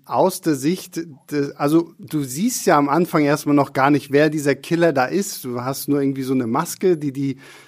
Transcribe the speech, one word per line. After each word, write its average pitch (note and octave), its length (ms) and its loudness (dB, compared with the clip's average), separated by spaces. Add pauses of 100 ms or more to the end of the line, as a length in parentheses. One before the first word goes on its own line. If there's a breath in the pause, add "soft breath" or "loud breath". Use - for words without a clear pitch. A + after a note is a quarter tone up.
aus E3 340 0
der D#3+ 160 0
Sicht E3 460 -4 (280)
des, C#3+ 280 -2
also D#3+ 420 2
du D3 240 -4
siehst D#3 440 -4
ja E3 100 6
am C#3+ 100 2
Anfang D#3 380 2
erstmal D3 280 0
noch C#3+ 200 2
gar C#3 180 4
nicht, C3+ 220 0
wer D3+ 160 6
dieser D3 260 0
Killer E3 380 0
da B2+ 140 0
ist. F#3 360 -4
Du B2 160 -6
hast C3+ 300 -6
nur C#3+ 100 2
irgendwie C3+ 240 -2
so C3 100 -2
eine B2+ 140 0
Maske, E3+ 500 0
die, D3 140 -4
die, C3+ 260 -4 (300 loud breath)